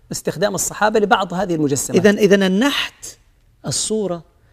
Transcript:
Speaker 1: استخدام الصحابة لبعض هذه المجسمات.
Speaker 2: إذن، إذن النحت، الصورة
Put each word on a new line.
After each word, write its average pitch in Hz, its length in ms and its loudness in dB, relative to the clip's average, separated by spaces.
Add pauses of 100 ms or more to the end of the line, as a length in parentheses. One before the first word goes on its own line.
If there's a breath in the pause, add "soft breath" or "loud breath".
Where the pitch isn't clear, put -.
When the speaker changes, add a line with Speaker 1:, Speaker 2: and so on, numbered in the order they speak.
(120)
Speaker 1:
استخدام 196 420 -4
الصحابة 214 460 0
لبعض 196 340 2
هذه 180 200 -2
المجسمات. 147 520 0
Speaker 2:
إذن، 208 120 4
إذن 196 240 4
النحت، 196 640 -2 (600)
الصورة 175 560 -4 (300)